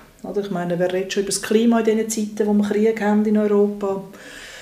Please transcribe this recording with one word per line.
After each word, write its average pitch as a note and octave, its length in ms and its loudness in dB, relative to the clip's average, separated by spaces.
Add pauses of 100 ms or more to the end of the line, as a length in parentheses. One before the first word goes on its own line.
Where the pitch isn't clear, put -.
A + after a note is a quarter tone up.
(220)
Oder F#3+ 200 -6
ich G3+ 80 -6
meine, F3 280 -2
wer F3+ 140 0
redet F#3 200 -4
schon G3+ 100 -2
über G3 100 -4
das - 100 -4
Klima A3+ 380 2
in A3 40 -2 (220)
diesen G#3+ 300 -6
Zeiten, G#3+ 120 0
wo G#3 60 2
wir G#3 140 4
Krieg G#3+ 340 2
haben G#3+ 220 2
in G#3+ 140 2
Europa? G3+ 640 0 (600)